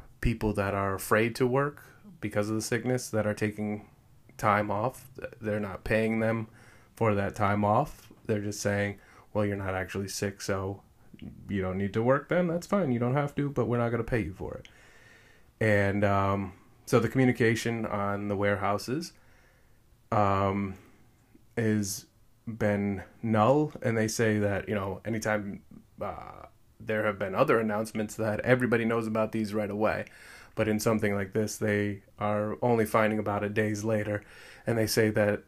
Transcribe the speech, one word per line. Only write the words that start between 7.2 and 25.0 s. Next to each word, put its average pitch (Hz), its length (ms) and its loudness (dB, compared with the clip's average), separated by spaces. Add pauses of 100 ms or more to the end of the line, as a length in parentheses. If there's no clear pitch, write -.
time 104 300 2
off. 110 480 0 (140)
They're 107 140 0
just 104 200 -6
saying, 101 400 0 (340)
"Well, 107 100 2
you're 101 120 0
not 95 180 -4
actually 95 320 -4
sick, 98 340 -6
so 95 420 -4 (640)
you 98 120 -2
don't 92 160 -2
need 98 180 -2
to 113 100 0
work 135 240 2
then. 180 180 2
That's 170 220 -4
fine. 180 240 2
You 117 80 0
don't 123 160 2
have 143 180 -2
to, 143 160 -2
but 127 160 0
we're 120 120 0
not 117 120 0
gonna 117 140 -2
pay 117 160 0
you 85 120 -4
for - 220 -8
it." - 140 -14 (920)
And, 101 440 2
um, 98 480 2 (340)
so 123 140 4
the 113 80 0
communication 117 800 2
on 101 420 -2
the 101 80 0
warehouses, 101 760 -2 (1000)
um, 98 640 2 (800)
is 107 500 0 (400)
been 101 560 0 (200)
null, 117 500 4 (100)
and 117 140 0
they 110 120 0
say 110 300 2
that, 101 300 -2
you 107 60 -2
know, 98 300 -4